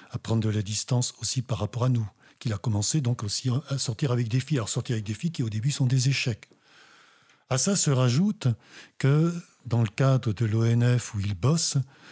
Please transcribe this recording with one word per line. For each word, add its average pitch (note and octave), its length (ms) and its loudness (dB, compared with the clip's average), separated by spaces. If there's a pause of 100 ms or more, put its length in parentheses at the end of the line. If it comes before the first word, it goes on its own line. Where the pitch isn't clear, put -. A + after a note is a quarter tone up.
(120)
à A#2 60 -8
prendre A2+ 240 -2
de G#2+ 60 0
la G#2+ 140 0
distance G#2+ 580 -2
aussi - 220 -4
par A2 160 -4
rapport A2 260 -4
à B2+ 60 2
nous, A2+ 200 0 (300)
qu'il A2 140 -4
a G2 40 -4
commencé G#2+ 440 0
donc A#2+ 220 -2
aussi G#2 260 -4 (180)
à C#3 100 -4
sortir B2 360 -2
avec A#2+ 160 0
des B2+ 100 2
filles. C3 200 -2
Alors G#2 100 -4
sortir B2 240 -4
avec G#2+ 120 -4
des G#2+ 80 -4
filles E3 200 -4
qui C3+ 100 -4
au A2 60 -2
début A2 220 -2
sont C3+ 160 0
des B2+ 200 2
échecs. C3 400 -2 (1000)
À C3 80 0
ça G3 180 2
se - 160 2
rajoute B2+ 560 2 (500)
que D3+ 360 4 (320)
dans A#2 160 2
le A#2 80 2
cadre C3+ 420 2
de A2+ 140 0
l'O A2+ 180 2
N A#2+ 340 4
F - 180 -6
où G2+ 40 -2
il G2+ 140 -2
bosse, C3 420 0 (360)